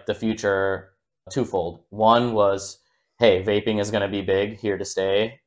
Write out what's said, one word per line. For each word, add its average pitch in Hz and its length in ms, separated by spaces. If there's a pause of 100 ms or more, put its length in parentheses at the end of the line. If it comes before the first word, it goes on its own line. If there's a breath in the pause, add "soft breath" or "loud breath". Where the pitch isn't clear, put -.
the 107 80
future 98 800 (360)
twofold. 90 600
One 113 420
was, 98 460 (400)
hey, 95 260
vaping 104 340
is 101 140
gonna 101 160
be 98 140
big, 101 360
here 101 180
to 95 80
stay. 98 640